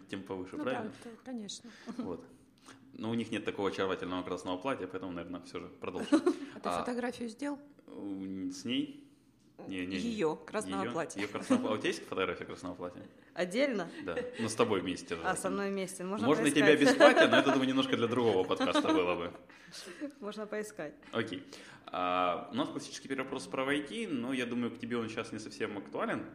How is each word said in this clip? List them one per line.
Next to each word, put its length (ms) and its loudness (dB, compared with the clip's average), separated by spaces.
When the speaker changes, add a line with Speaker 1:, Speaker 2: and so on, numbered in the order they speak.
Speaker 1:
тем 140 -6
повыше, 360 -8
Speaker 2:
Ну 60 -6
Speaker 1:
правильно? 280 -4
Speaker 2:
да, 60 -14
это, 160 -18
конечно. 440 -10
Speaker 1:
Вот. 260 -6
Но 160 -6
у 60 0
них 160 -2
нет 120 0
такого 260 0
очаровательного 540 0
красного 340 -2
платья, 300 -2
поэтому, 240 -6
наверное, 300 -8
всё 180 -12
же 80 -10
продолжим. 280 -4
Speaker 2:
<laughs> 460 2
А 40 -12
ты 100 -4
Speaker 1:
А, 100 0
Speaker 2:
фотографию 500 -4
сделал? 280 -4
Speaker 1:
м, 640 -6
с 120 -10
ней? 380 -2
Не, 120 -6
не, 180 -2
не. 0 -
Speaker 2:
Её 380 0
красного 480 -4
Speaker 1:
Её? 100 -2
Speaker 2:
платья. 280 -4
Speaker 1:
Её 100 -2
красного 300 2
пла-, 100 0
а 20 2
у 40 2
тебя 120 -2
есть 180 -4
фотография 380 2
красного 300 -8
платья? 260 -8
Speaker 3:
Отдельно? 540 0
Speaker 1:
Да. 100 -2
Ну, 80 -2
с 80 -4
тобой 260 4
вместе 340 -4
Speaker 3:
А, 20 -2
Speaker 1:
желательно. 240 -2
Speaker 3:
со 80 -2
мной 220 -2
вместе. 320 -6
Можно 240 -2
Speaker 1:
Можно 200 4
и 40 4
тебя 160 6
Speaker 3:
поискать? 220 8
Speaker 1:
без 60 6
платья, 320 10
но 100 6
это, 140 6
думаю, 160 4
немножко 300 2
для 100 4
другого 400 4
подкаста 460 2
было 220 4
бы. 160 -2
Speaker 3:
<laughs> 440 -10
Можно 260 -8
поискать. 480 -6
Speaker 1:
Окей. 300 -2
А, 640 2
у 40 -4
нас 140 0
классический 380 -10
первый 160 -2
вопрос 240 -6
про 200 -2
I 140 2
T, 260 -6
но 260 -2
я 120 0
думаю, 260 -2
к 80 -12
тебе 180 -4
он 100 -2
сейчас 240 -6
не 80 -6
совсем 380 -6
актуален. 580 -2